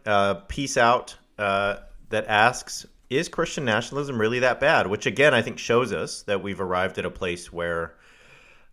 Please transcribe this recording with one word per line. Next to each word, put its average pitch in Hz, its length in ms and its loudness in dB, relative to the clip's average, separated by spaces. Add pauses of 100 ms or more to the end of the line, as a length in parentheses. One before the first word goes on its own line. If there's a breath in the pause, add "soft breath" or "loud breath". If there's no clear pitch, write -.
uh, 101 280 4
piece - 440 -6
out, 120 380 4 (220)
uh, 101 400 0 (320)
that 107 180 -2
asks, 110 580 2 (240)
"Is 151 180 -2
Christian 165 360 -6
nationalism 127 540 -2
really 113 200 0
that 123 220 2
bad?" 135 260 4
Which, 104 200 -2
again, 135 280 4
I 113 80 4
think 104 160 -6
shows 117 340 2
us 92 300 -6
that 98 200 -2
we've 95 180 -6
arrived 92 380 -2
at 92 60 -2
a 90 60 -4
place 87 420 -6
where 85 440 -4 (760 soft breath)